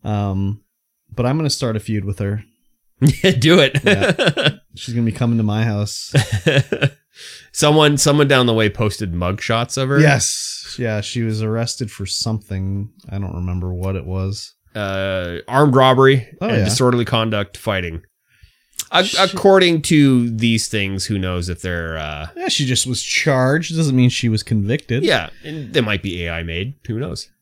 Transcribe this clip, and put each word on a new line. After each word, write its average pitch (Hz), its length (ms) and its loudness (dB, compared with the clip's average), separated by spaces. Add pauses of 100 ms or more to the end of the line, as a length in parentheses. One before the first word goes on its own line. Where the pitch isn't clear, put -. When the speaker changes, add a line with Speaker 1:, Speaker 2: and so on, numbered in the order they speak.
Speaker 1:
Um, 101 580 -2 (520)
but 120 120 -2
I'm 135 100 0
gonna 156 140 0
start 120 260 -4
a 104 40 -2
feud 104 240 -4
with 101 160 -6
her. 104 280 -4
Speaker 2:
<laughs> - 60 -20 (720)
Yeah, 190 80 6
do 160 280 6
it. 135 220 2
Speaker 1:
Yeah. 190 680 2 (140)
Speaker 2:
<laughs> - 120 -20
Speaker 1:
She's - 180 -10
gonna 117 120 0
be 110 60 0
coming 117 260 0
to 113 40 2
my 107 220 0
house. 104 480 -4 (320)
Speaker 2:
<laughs> - 1080 -2
Someone, 151 460 4
someone 147 300 4
down 131 180 4
the 120 80 2
way 110 160 2
posted 104 420 -4
mugshots 98 680 -2
of 131 80 -2
her. 139 120 2
Speaker 1:
Yes. - 760 0
Yeah, 110 220 -2
she 120 220 -6
was 110 200 -2
arrested 113 480 -4
for - 160 -10
something. 101 840 -6 (200)
I 98 80 -8
don't 98 160 -8
remember 90 400 -6
what 95 220 -4
it 80 100 -8
was. 95 480 -6 (200)
Speaker 2:
Uh, 95 640 -4 (100)
armed 135 260 4
robbery 131 540 6 (120)
Speaker 1:
Oh, 202 80 -2
Speaker 2:
and 113 100 2
Speaker 1:
yeah. 104 60 2
Speaker 2:
disorderly 120 420 2
conduct 110 500 -2
fighting. 90 460 -6 (880)
Ac- 196 160 2
Speaker 1:
She - 100 -4
Speaker 2:
according 185 640 4
to 135 480 4
these 113 380 0
things, 98 380 -4
who 104 120 -2
knows 90 300 -4
if 85 140 -8
they're, 85 360 -6
uh, 76 380 -10
Speaker 1:
Yeah, 359 120 -6
she - 180 -2
just 127 200 -2
was 123 160 -4
charged. 143 720 0
Doesn't 151 220 2
mean 123 140 6
she - 180 -2
was 110 140 0
convicted. 117 640 -2
Speaker 2:
Yeah, 104 260 0 (140)
and 151 280 -12
they 139 80 2
might 104 220 -2
be 87 240 -6
A 85 80 -6
I 82 100 -6
made. 90 300 -6 (120)
Who 110 140 -6
knows? - 280 -10 (140)